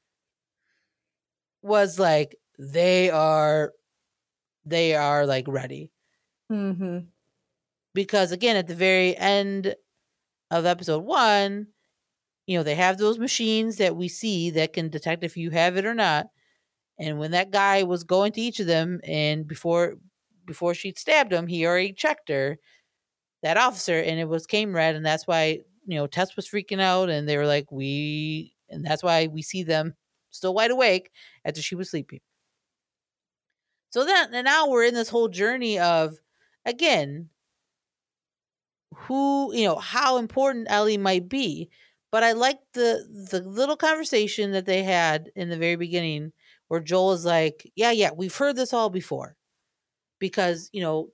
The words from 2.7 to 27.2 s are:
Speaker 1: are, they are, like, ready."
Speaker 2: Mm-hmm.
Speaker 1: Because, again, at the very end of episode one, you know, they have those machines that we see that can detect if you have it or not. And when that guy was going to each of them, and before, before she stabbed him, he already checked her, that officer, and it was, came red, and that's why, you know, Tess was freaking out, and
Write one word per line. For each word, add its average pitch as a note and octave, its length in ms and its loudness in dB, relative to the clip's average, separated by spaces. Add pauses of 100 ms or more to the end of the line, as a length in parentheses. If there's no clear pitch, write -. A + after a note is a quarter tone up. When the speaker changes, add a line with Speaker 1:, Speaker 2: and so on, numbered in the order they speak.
Speaker 1:
are, D#3 640 2 (920)
they D#3+ 300 2
are, D3 300 2
like, C3 220 0
ready." C3+ 440 -8 (600)
Speaker 2:
Mm-hmm. F#3+ 480 -4 (920)
Speaker 1:
Because, F#3+ 380 0
again, G#3+ 240 2
at F3+ 120 -2
the E3+ 80 -10
very F#3 420 4
end G3 580 0 (760)
of E3 140 2
episode F3 380 0
one, G#3 640 2 (760)
you F3+ 120 -2
know, E3 60 0
they D3 120 0
have F#3 220 2
those G#3+ 200 2
machines A3 600 -2
that F3+ 180 2
we F3+ 120 -4
see F3 440 -4
that D#3+ 220 0
can D#3+ 160 -4
detect E3 340 -4
if E3+ 140 -8
you E3 140 -6
have F3 260 2
it F#3+ 80 0
or A3+ 100 -4
not. E3+ 320 0 (720)
And D#3 200 -6
when D#3 120 -6
that F#3 200 0
guy G3 320 4
was F3 200 -2
going G3 300 2
to A3 80 -6
each A#3 180 -4
of F#3+ 80 -4
them, E3+ 360 0
and D#3 440 -2
before, E3+ 480 -2 (500)
before F3 280 -4
she F#3+ 220 -10
stabbed C4+ 380 2
him, E3+ 140 0
he E3+ 180 -2
already F#3 280 0
checked - 360 -4
her, C#3+ 300 -2 (840)
that E3 160 0
officer, A3+ 420 2
and E3 200 -2
it E3 100 -4
was, D#3+ 160 -4
came G#3 300 -2
red, D#3+ 200 2
and D#3 100 -6
that's D#3+ 220 0
why, D#3 320 0 (260)
you E3+ 120 -6
know, D3 100 -2
Tess F3+ 280 -2
was G3+ 120 -10
freaking G3 340 -6
out, F#3 280 2
and D3 180 -2